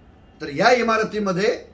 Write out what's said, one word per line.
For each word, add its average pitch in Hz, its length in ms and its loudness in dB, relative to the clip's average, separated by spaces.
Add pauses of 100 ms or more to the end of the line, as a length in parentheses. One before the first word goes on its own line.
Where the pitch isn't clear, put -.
(420)
तर 151 80 -10
या 175 220 2
इमारतीमध्ये 214 1040 0